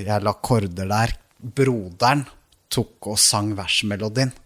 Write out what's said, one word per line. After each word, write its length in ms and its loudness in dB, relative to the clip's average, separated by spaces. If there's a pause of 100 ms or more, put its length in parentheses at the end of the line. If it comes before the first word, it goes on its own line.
jeg 220 -2
la 100 2
akkorder 560 -2
der. 240 0 (240)
Broderen 880 0 (460)
tok 420 -4
og 60 0
sang 360 2
versmelodien. 760 -2 (120)